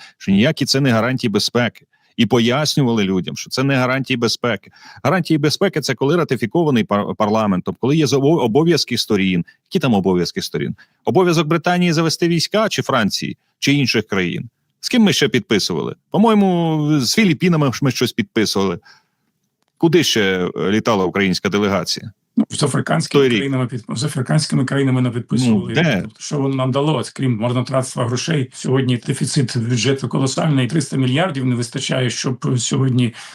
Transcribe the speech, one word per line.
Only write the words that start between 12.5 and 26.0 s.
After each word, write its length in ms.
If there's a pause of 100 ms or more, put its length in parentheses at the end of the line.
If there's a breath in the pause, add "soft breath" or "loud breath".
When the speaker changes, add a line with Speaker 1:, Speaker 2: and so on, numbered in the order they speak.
Speaker 1:
чи 140
Франції, 540 (220)
чи 140
інших 340
країн? 420 (320)
З 80
ким 140
ми 100
ще 160
підписували? 640 (160)
По-моєму, 920
з 140
Філіппінами 580
ж 100
ми 80
щось 220
підписували. 640 (1000 soft breath)
Куди 260
ще, 520
е, 140
літала 340
українська 440
делегація? 640 (240)
Speaker 2:
Ну, 140
з 120
африканськими 600
Speaker 1:
Той 40
рік. 100
Speaker 2:
країнами 280
під-, 220
з 160
африканськими 600
країнами 360
не 100
підписували. 640
Speaker 1:
Ну, 60
де? 200